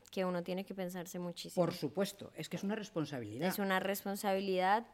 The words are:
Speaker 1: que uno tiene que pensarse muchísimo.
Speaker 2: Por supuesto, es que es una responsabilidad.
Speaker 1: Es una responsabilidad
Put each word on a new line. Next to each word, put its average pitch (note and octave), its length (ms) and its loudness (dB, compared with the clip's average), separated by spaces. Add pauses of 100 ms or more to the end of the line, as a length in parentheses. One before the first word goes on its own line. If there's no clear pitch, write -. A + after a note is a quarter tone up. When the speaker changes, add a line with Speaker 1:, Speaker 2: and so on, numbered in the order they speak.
(100)
Speaker 1:
que F#3+ 140 0
uno F3+ 180 0
tiene F#3 220 -2
que G3 100 -10
pensarse F3+ 460 -6
muchísimo. F3 440 0
Speaker 2:
Por E3 80 4
supuesto, F3+ 600 -2
es D#3 140 -6
que F3+ 80 -4
es - 80 -4
una G3+ 100 0
responsabilidad. C#3+ 720 -2
Speaker 1:
Es F#3 120 0
una F#3+ 180 4
responsabilidad G3 1160 2